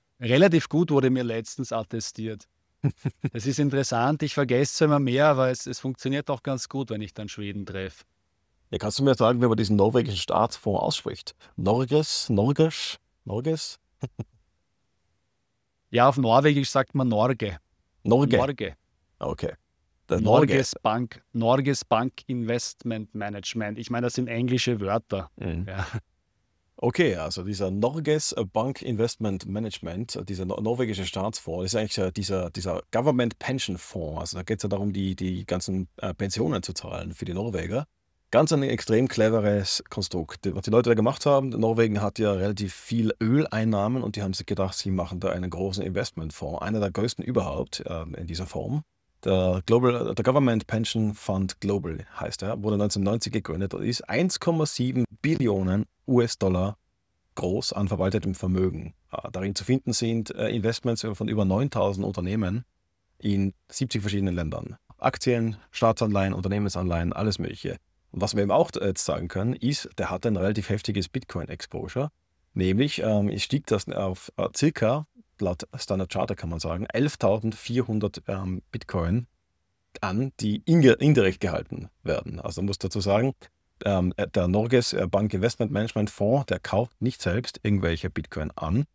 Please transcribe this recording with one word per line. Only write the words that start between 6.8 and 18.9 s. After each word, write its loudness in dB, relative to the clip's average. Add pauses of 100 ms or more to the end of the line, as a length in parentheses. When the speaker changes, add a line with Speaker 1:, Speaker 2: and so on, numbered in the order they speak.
Speaker 1:
wenn -4
ich -10
dann -10
Schweden -8
treffe. -8 (680)
Speaker 2:
Ja, -4
kannst -2
du 2
mir 6
sagen, 4
wie 6
man 4
diesen 2
norwegischen 4
Staatsfonds 0
ausspricht? -4 (200)
Norges? 0
Norges? 2 (280)
Norges? -4 (220)
<laughs> -8 (1800)
Speaker 1:
Ja, 8
auf 4
Norwegisch 6
sagt 0
man 2
Norge. 2 (460)
Speaker 2:
Norge? 6
Speaker 1:
Norge. -2 (440)